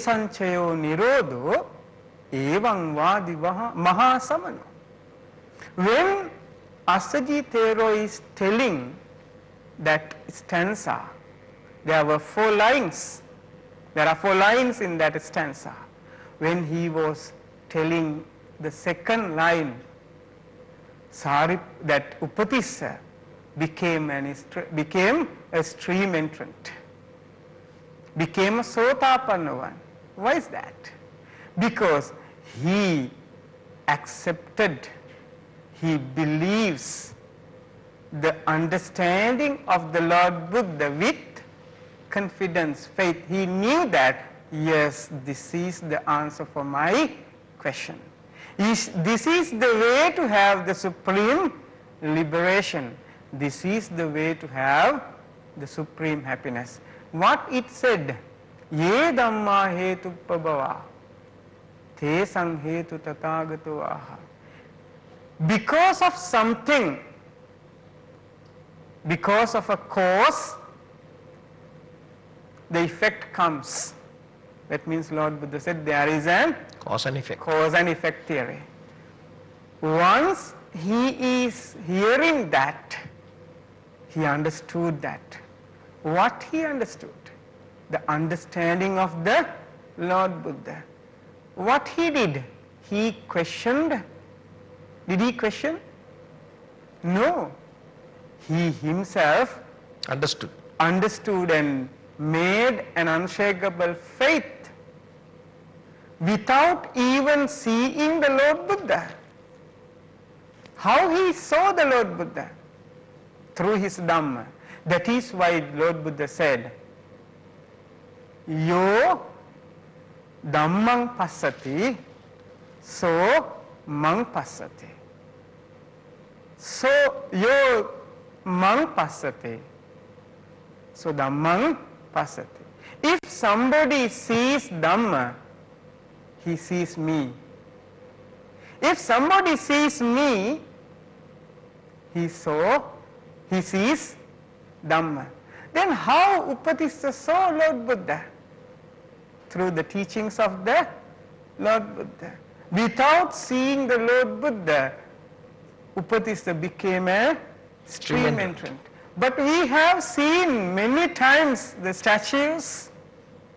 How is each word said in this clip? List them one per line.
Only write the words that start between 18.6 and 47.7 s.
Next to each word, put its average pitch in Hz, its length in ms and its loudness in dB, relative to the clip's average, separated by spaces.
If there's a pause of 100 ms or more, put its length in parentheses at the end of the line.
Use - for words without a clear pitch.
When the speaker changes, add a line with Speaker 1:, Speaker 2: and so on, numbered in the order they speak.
Speaker 1:
second 185 640 -4
line, 160 460 0 (1300)
Sarip-, 156 480 0 (240)
that 147 380 0
Upatissa 208 760 -4 (600)
became 160 520 -2
an 139 180 -4
estre-, - 460 -10
became 185 540 2 (240)
a 165 120 0
stream 185 520 -2
entrant, - 560 -8 (1400)
became 190 440 0
a 240 40 0
Sotapanna 233 920 2
one. - 220 -10 (360)
Why 233 200 2
is 311 120 -4
that? - 440 -14 (680)
Because 185 540 0 (500)
he 170 480 0 (760)
accepted, 165 1000 -4 (920)
he 160 200 0
believes 156 1120 -2 (1000)
the 156 240 0 (120)
understanding 185 1200 0
of 170 260 0
the 170 80 2
Lord 170 480 2
Buddha 170 400 -2
with 190 260 0 (960)
confidence, 175 760 -4
faith. 170 400 -2
He 190 180 -2
knew 214 440 2
that, 135 420 2 (200)
yes, 151 580 0 (140)
this 135 300 -10
is 175 280 -6
the 156 280 -4
answer 151 360 -2
for 143 180 -8
my 165 480 0 (480)
question. - 400 -8 (580)